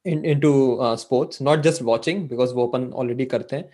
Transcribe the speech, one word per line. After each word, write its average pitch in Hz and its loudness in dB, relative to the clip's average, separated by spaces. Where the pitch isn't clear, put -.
in, 156 -2
into, 139 4
uh, 117 0
sports, 131 -2
not 147 2
just 156 2
watching, 147 -2
because 123 -2
wo 123 0
apan 127 -4
already 123 -4
karte 117 -4
hain, 151 -6